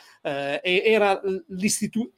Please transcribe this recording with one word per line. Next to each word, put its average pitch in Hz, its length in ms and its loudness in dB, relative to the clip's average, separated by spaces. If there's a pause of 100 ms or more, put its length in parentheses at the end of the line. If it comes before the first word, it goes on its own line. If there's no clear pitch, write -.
(220)
eh, 143 420 -4
e-, 185 220 2
era 208 340 4 (280)
l'istitu-, 208 720 -2